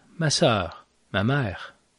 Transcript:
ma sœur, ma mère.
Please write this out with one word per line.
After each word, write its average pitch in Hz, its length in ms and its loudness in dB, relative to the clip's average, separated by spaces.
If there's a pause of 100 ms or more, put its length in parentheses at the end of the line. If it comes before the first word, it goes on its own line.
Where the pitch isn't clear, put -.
(180)
ma 156 120 0
sœur, 110 560 0 (260)
ma 101 120 0
mère. 123 500 -2 (240)